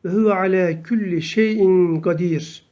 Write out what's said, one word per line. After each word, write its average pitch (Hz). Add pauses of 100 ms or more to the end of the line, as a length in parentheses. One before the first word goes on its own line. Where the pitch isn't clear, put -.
ve 185
huve 208
ala 185
kulli 190
şeyin 185
kadir. 165